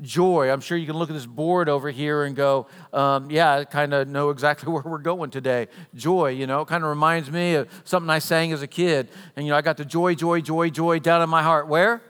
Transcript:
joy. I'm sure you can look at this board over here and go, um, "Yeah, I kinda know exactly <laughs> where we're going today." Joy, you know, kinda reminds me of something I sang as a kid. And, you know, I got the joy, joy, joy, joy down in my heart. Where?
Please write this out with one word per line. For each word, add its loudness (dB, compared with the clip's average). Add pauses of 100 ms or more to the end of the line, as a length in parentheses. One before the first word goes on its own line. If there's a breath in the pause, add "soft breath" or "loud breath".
joy. 2
I'm 0
sure -4
you -4
can -6
look -4
at -8
this -10
board 0
over 0
here -2
and -6
go, 2 (260 loud breath)
um, 2
"Yeah, 4
I -2
kinda 0
know -2
exactly -2
<laughs> -
where -4
we're -8
going -4
today." -2 (260 loud breath)
Joy, 0
you -4
know, -2
kinda -4
reminds 0
me 0
of 0 (160 loud breath)
something 0
I 2
sang 0
as -4
a -8
kid. 0 (260 loud breath)
And, -6
you -2
know, 4
I 4
got 0
the -8
joy, 0
joy, 0
joy, -2
joy 0
down 4
in 0
my 4
heart. 2
Where? 2